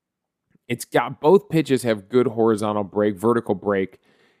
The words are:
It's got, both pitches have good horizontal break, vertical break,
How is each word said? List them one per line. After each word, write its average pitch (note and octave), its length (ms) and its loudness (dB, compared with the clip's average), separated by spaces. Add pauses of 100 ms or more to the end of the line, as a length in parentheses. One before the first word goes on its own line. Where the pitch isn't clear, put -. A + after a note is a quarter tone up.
(680)
It's B2 180 -8
got, B2 360 -4
both F#3 280 4
pitches C#3+ 340 0
have G#2+ 260 -4
good B2 180 2
horizontal G#2+ 560 0
break, G#2 340 -2
vertical A2 380 0
break, F#2+ 440 -4 (420)